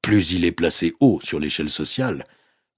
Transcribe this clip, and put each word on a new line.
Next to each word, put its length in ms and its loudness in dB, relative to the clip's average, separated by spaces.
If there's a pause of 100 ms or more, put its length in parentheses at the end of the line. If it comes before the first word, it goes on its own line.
Plus 300 2
il 140 0
est 80 2
placé 480 -2
haut 200 6
sur 180 -6
l'échelle 300 -4
sociale, 560 -4 (520)